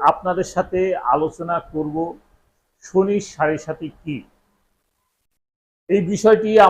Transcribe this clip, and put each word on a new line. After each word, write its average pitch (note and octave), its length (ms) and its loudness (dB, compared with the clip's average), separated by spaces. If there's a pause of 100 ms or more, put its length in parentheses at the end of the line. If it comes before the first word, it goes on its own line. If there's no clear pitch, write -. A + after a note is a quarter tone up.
(120)
আপনাদের F3+ 420 -4
সাথে F#3 260 -4 (340)
আলোচনা D#3+ 440 -4 (160)
করব D3+ 220 -6 (880)
শনি G3 340 0 (160)
সাড়ে D3+ 320 -2
সাতি D#3 240 -10 (120)
কি। D3+ 160 -8 (1700)
এই G3 120 2 (100)
বিষয়টি G#3+ 380 4 (200)